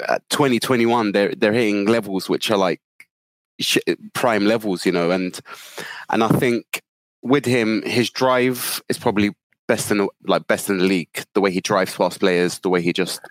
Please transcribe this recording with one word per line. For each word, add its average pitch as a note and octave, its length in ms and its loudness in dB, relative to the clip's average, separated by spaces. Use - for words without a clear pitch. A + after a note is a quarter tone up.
at - 180 -2
twenty, C3+ 300 2
twenty-one, A#2 540 0
they're, G2+ 220 2
they're G#2 200 2
hitting G#2 320 0
levels G2+ 420 0
which - 220 -2
are G#2 80 2
like F2+ 240 0
sh-, - 180 0
prime G#2+ 320 0
levels, G#2+ 400 0
you - 80 2
know, F2 180 0
and, F#2 300 -2
and A2 120 2
I A2+ 60 2
think - 540 0
with B2+ 220 2
him, A2+ 380 0
his A#2 280 -2
drive B2+ 800 0
is A#2+ 80 -2
probably G2+ 360 0
best - 240 0
in - 80 2
the, G2+ 100 2
like, F#2 200 0
best G2+ 240 0
in G2 80 0
the F2 60 2
league. F#2 400 0
The G#2 60 2
way G2 100 2
he F#2 100 -2
drives F#2+ 360 0
past F2+ 240 0
players, F2+ 400 2
the F#2+ 100 0
way F2+ 100 2
he E2+ 120 0
just F2 280 -2